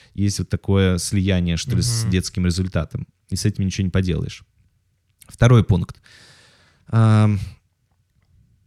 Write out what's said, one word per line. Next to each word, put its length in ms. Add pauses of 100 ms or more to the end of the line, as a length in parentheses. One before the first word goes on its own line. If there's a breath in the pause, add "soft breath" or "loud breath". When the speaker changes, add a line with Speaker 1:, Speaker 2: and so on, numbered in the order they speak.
(160 loud breath)
Speaker 1:
есть 240
вот 100
такое 500
слияние, 580
что 200
ли, 40
с 220
Speaker 2:
Мгм. 80
Speaker 1:
детским 340
результатом. 600 (240)
И 60
с 80
этим 200
ничего 200
не 60
поделаешь. 520 (840)
Второй 360
пункт. 380 (840 soft breath)
Ам, 520 (1300 loud breath)